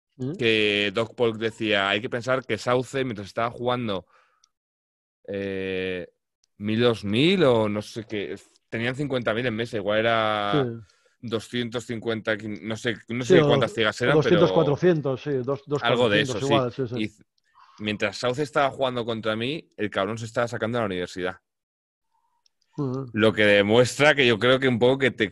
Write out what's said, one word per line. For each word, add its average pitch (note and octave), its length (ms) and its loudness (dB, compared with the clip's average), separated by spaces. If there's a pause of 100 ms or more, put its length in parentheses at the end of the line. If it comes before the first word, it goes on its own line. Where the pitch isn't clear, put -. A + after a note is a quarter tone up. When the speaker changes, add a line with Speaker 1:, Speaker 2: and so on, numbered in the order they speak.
(180)
Speaker 1:
¿Mm? C3 200 -6
Speaker 2:
que G#2 560 2
Doc A2+ 220 -4
Polk A#2 220 0
decía, G#2 520 0
Hay G#2 120 0
que B2 80 -8
pensar B2+ 360 -4
que A2 120 -4
Sauce, B2+ 460 -2
mientras G#2+ 240 -8
estaba A#2 240 -4
jugando, A#2+ 560 -4 (1200)
eh, F#2+ 800 -6 (500)
mil, G#2+ 240 -2
dos A2+ 220 2
mil D3+ 400 2
o A2+ 260 4
no G#2 120 -4
sé - 240 -10
qué, G2 300 -6 (340)
tenían B2 260 -4
cincuenta B2+ 380 -2
mil A#2+ 120 -2
en A2+ 100 -2
mesa, A#2 220 -6
igual G#2 220 -2
era A2 680 2
Speaker 1:
Sí. A#2 180 -8 (380)
Speaker 2:
doscientos A#2 640 -6
cincuenta, A2+ 520 -4
quin-, G#2 240 -10
no A2 140 -6
sé, A2+ 220 -4 (120)
no A#2+ 140 -6
Speaker 1:
Sí, F3 140 6
Speaker 2:
sé - 20 8
Speaker 1:
o, D3+ 60 6
Speaker 2:
cuántas C#3 280 2
ciegas G#2+ 260 0
Speaker 1:
o A#2+ 40 -2
Speaker 2:
eran, C#3+ 140 4
Speaker 1:
doscientos, D#3 340 4
Speaker 2:
pero - 20 -2
Speaker 1:
cuatrocientos, D3+ 680 2
sí, D3+ 100 -6 (120)
dos, C3 220 -6
dos C#3 180 -4
Speaker 2:
algo A#2+ 260 4
de G#2 120 4
Speaker 1:
cuatrocientos B2+ 140 -2
Speaker 2:
eso, G2 60 -4
Speaker 1:
igual, C3+ 300 0
Speaker 2:
sí. C3 160 -6
Speaker 1:
sí, - 0 -
sí. A#2 140 -10
Speaker 2:
Y G#2+ 80 -4
c-, - 140 -20 (560)
mientras G#2 380 -4
Sauce B2+ 260 -2
estaba C#3+ 280 2
jugando B2+ 340 -2
contra A2 300 -4
mí, C3 420 -6
el G#2 120 -2
cabrón G#2 280 -2
se A2+ 80 -10
estaba A#2+ 220 -2
sacando A2+ 300 -4
a A#2+ 40 0
la G#2+ 60 -2
universidad. F2+ 500 -6 (1400)
Speaker 1:
Ujú. C3 360 -6
Speaker 2:
Lo A2 200 4
que G#2+ 120 4
demuestra A#2 680 6
que C#3 100 4
yo A#2 140 4
creo B2+ 200 4
que C3+ 80 0
un B2 120 0
poco B2+ 180 4
que C3 140 2
te, G2+ 200 -2